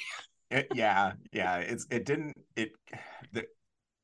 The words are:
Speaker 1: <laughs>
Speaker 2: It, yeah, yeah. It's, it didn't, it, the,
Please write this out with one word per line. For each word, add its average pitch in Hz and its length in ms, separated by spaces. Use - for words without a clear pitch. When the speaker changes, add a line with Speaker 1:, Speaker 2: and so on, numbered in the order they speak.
Speaker 1:
<laughs> - 40
Speaker 2:
It, 127 240
yeah, 101 380
yeah. 90 240
It's, 98 340
it 117 140
didn't, 151 260
it, 110 160
the, 113 120